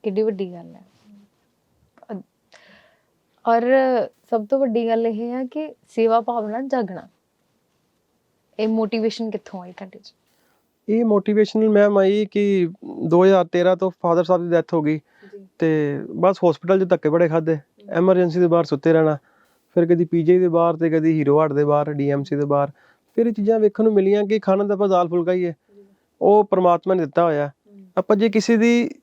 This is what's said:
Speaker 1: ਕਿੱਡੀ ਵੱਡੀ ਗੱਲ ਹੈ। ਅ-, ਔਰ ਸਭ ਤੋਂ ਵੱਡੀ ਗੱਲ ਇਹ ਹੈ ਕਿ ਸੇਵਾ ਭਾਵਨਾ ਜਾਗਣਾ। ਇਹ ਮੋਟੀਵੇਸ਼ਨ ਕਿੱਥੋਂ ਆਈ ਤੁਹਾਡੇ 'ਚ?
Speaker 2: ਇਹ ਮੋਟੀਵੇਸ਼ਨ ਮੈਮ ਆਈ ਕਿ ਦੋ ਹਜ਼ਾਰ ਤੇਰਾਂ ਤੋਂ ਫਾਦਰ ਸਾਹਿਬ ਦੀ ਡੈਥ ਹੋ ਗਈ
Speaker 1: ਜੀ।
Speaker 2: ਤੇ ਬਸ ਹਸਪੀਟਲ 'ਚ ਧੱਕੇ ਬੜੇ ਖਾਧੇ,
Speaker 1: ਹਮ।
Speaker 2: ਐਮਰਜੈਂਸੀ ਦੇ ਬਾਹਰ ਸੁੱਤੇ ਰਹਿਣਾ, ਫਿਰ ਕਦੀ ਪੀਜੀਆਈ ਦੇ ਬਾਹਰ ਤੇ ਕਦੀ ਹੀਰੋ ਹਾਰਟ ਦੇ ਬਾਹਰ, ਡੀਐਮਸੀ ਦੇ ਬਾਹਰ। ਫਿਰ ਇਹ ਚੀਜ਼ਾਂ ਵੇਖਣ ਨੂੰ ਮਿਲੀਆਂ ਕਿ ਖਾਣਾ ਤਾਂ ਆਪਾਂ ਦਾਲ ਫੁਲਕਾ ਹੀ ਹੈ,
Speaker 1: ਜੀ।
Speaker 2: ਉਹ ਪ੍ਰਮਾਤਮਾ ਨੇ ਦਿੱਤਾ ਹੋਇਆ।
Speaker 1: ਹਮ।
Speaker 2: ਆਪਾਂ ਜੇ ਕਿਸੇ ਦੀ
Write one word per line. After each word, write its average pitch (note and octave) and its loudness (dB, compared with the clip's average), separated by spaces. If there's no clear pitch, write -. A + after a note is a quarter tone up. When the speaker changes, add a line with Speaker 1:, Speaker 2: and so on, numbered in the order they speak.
Speaker 1:
ਕਿੱਡੀ G#3 -4
ਵੱਡੀ F#3+ -6
ਗੱਲ E3+ -20
ਹੈ। F#3 -20
ਅ-, F#3 -14
ਔਰ A#3 2
ਸਭ A3 -2
ਤੋਂ C4+ 0
ਵੱਡੀ A#3 -2
ਗੱਲ A3+ -2
ਇਹ A3+ -6
ਹੈ B3+ -6
ਕਿ D4+ -10
ਸੇਵਾ A3+ 0
ਭਾਵਨਾ A3+ -6
ਜਾਗਣਾ। A#3+ -6
ਇਹ A3 -2
ਮੋਟੀਵੇਸ਼ਨ A3 -4
ਕਿੱਥੋਂ G3+ -12
ਆਈ F3+ -20
ਤੁਹਾਡੇ F#3+ -20
'ਚ? - -20
Speaker 2:
ਇਹ A3+ 0
ਮੋਟੀਵੇਸ਼ਨ G#3+ 2
ਮੈਮ G#3 4
ਆਈ G3+ 2
ਕਿ G3 0
ਦੋ E3+ 4
ਹਜ਼ਾਰ F#3+ 4
ਤੇਰਾਂ F3+ 0
ਤੋਂ F#3 -4
ਫਾਦਰ E3+ 2
ਸਾਹਿਬ F3 0
ਦੀ F3 -8
ਡੈਥ E3+ 0
ਹੋ E3 0
ਗਈ D3+ -2
Speaker 1:
ਜੀ। - -20
Speaker 2:
ਤੇ D3+ -2
ਬਸ F#3 0
ਹਸਪੀਟਲ F#3 0
'ਚ F3 -10
ਧੱਕੇ E3 0
ਬੜੇ E3 2
ਖਾਧੇ, D#3+ 0
Speaker 1:
ਹਮ। - -18
Speaker 2:
ਐਮਰਜੈਂਸੀ F3+ 0
ਦੇ F3+ 4
ਬਾਹਰ E3 2
ਸੁੱਤੇ D#3+ 0
ਰਹਿਣਾ, D#3 2
ਫਿਰ E3+ 2
ਕਦੀ E3+ 2
ਪੀਜੀਆਈ E3+ 2
ਦੇ F#3 0
ਬਾਹਰ E3+ 0
ਤੇ E3 -2
ਕਦੀ D#3 0
ਹੀਰੋ C#3+ 2
ਹਾਰਟ D#3 0
ਦੇ D3 0
ਬਾਹਰ, D3 0
ਡੀਐਮਸੀ C#3 -4
ਦੇ D3 -2
ਬਾਹਰ। C#3+ -2
ਫਿਰ A3+ 0
ਇਹ A#3+ -2
ਚੀਜ਼ਾਂ A3 -2
ਵੇਖਣ G#3+ 0
ਨੂੰ A3 2
ਮਿਲੀਆਂ G3+ 2
ਕਿ G#3 -2
ਖਾਣਾ G3 0
ਤਾਂ G3+ -2
ਆਪਾਂ G3 -2
ਦਾਲ F3+ 2
ਫੁਲਕਾ F3 -2
ਹੀ F3+ -2
ਹੈ, E3+ -6
Speaker 1:
ਜੀ। G3+ -20
Speaker 2:
ਉਹ G#3 4
ਪ੍ਰਮਾਤਮਾ F#3 0
ਨੇ F3 -2
ਦਿੱਤਾ D#3 0
ਹੋਇਆ। D3 -2
Speaker 1:
ਹਮ। G3 -20
Speaker 2:
ਆਪਾਂ G3+ 0
ਜੇ G#3+ 0
ਕਿਸੇ A3+ 0
ਦੀ A#3 2